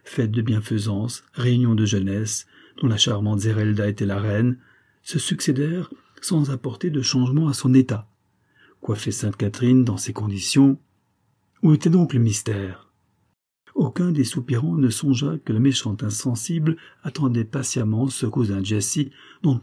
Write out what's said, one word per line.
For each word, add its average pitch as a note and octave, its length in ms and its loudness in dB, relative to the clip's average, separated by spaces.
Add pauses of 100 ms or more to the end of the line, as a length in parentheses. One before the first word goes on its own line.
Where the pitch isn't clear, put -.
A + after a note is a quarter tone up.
fêtes A2+ 260 -2
de A#2 100 -2
bienfaisance, G#2+ 840 -2 (100)
réunions A#2+ 420 2
de G#2+ 100 2
jeunesse, G2+ 600 -2 (320)
dont C#3+ 100 0
la A2 100 0
charmante G#2 440 0
Zerelda G#2+ 480 0
était G#2 160 -2
la G2 140 0
reine, G#2+ 380 2 (460)
se - 160 -4
succédèrent D#3+ 680 -2 (320)
sans D3 300 0
apporter C3+ 380 -6
de D3 120 -2
changement C3 460 2
à C#3 60 0
son B2+ 200 2
état. B2+ 360 4 (720)
Coiffer - 300 -4
Sainte-Catherine A#2+ 720 2
dans A2 140 0
ces - 160 -8
conditions, G#2+ 640 2 (840)
où D#3 100 8
était D3+ 160 2
donc E3+ 240 4
le B2 60 2
mystère ? G2+ 720 -2 (840)
Aucun F3+ 380 0
des C#3 120 2
soupirants C3 520 -2
ne C3+ 140 2
songea C#3+ 540 -2
que A#2 100 -4
le A2 60 2
méchant B2+ 420 0
insensible D3+ 760 -2 (240)
attendait B2 440 -2
patiemment A#2 640 -2
ce B2+ 200 -4
cousin G2+ 360 -2
Jesse G#2 360 -2 (420)
dont C3+ 220 2